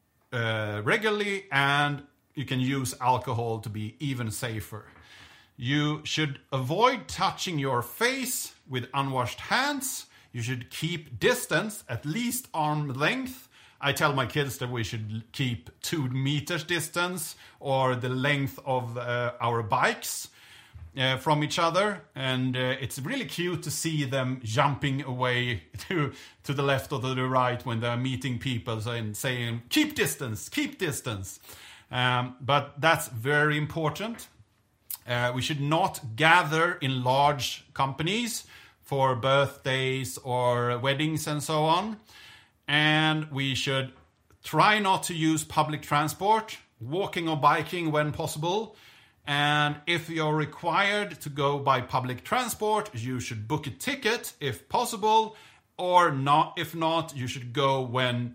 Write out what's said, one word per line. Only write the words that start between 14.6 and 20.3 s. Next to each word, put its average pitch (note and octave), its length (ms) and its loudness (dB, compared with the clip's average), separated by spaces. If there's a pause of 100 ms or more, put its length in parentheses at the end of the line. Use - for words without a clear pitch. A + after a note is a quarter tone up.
we A#2+ 140 -2
should G#2+ 280 -6
l-, A2+ 100 -6 (100)
keep B2 380 -4 (100)
two D3 280 -2
meters D3 560 -2
distance F3 720 -4 (240)
or C3 340 2
the B2 140 -4
length C3+ 560 0
of, A#2+ 320 -2
uh, A#2+ 420 -2
our A#2 240 0
bikes, C3+ 680 0 (680)